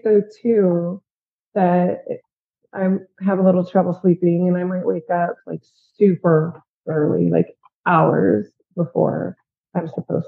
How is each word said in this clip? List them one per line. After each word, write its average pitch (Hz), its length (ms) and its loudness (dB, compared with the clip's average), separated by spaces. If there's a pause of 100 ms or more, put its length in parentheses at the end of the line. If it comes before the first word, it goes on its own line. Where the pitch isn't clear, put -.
though 214 180 2 (220)
too 185 580 0 (540)
that 180 480 0 (680)
I 190 160 -2 (360)
have 190 140 0
a - 20 0
little 180 240 2
trouble 180 340 -2
sleeping 175 480 2
and 180 100 0
I 180 80 -4
might 185 200 -6
wake 180 260 -4
up, 175 260 -2 (100)
like, 165 140 -10 (360)
super 170 640 2 (260)
early, 156 440 0
like, 165 260 0 (300)
hours 175 600 2 (280)
before 175 600 -2 (360)
I'm 170 140 -6
supposed - 400 -8